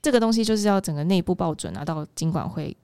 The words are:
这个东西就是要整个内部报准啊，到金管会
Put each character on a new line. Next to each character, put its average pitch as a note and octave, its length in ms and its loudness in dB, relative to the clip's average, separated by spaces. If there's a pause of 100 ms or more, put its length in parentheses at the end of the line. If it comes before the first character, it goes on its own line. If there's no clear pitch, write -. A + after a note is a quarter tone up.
这 D4+ 80 2
个 B3 80 6
东 A3+ 140 4
西 A3+ 140 2
就 A3 100 2
是 G#3 100 0
要 G3 140 4
整 E3 160 -4
个 D3 80 -2
内 F3+ 180 4
部 F3+ 140 -2
报 E3+ 180 -2
准 F2 220 -8
啊， D3 80 -10
到 D#3 220 -4 (100)
金 D#3+ 160 -2
管 D#3+ 180 -4
会 D#3 340 -8